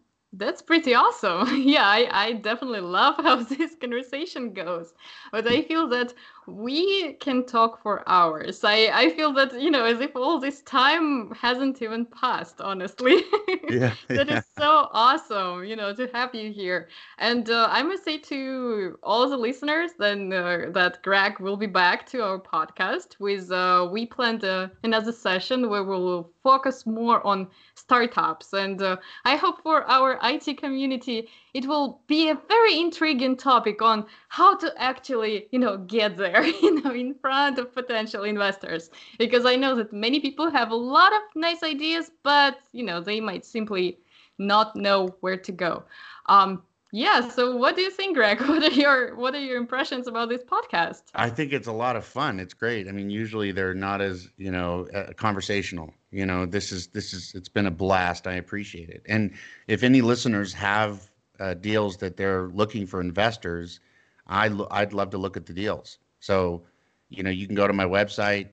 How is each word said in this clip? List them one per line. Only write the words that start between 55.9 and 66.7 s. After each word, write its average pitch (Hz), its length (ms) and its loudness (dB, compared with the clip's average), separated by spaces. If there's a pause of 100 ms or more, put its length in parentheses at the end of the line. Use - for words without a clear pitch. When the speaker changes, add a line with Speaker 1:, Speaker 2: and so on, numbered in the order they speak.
Speaker 2:
You 98 120 -4
know, 90 220 -2
this 98 260 -6
is, 87 160 -10
this - 240 -10
is, 90 220 -14
it's 92 140 -14
been 104 180 0
a 92 40 -2
blast. 90 560 0
I 92 80 -6
appreciate 87 560 -10
it. - 180 -20
And 107 240 0 (340)
if 107 160 0
any 127 200 6
listeners 113 520 0
have, 101 560 -2 (300)
uh, 95 140 -4
deals 101 440 -2
that 92 180 -8
they're 95 320 -2
looking 104 380 -2
for 92 140 -6
investors, 87 760 -2 (480)
I 104 220 0
lo-, 101 240 -4
I'd 101 200 -2
love 98 180 -4
to 101 80 -6
look 95 180 -6
at 87 100 -10
the 85 60 -16
deals. 95 460 -8 (200)
So, 90 440 0 (480)